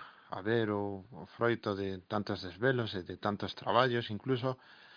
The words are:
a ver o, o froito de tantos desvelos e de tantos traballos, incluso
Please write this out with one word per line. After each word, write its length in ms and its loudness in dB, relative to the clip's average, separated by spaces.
a 80 -4
ver 300 2
o, 420 -2
o 240 -12
froito 400 2
de 320 -4
tantos 320 -2
desvelos 560 0
e 80 -4
de 160 -10
tantos 320 -2
traballos, 560 4
incluso 480 -2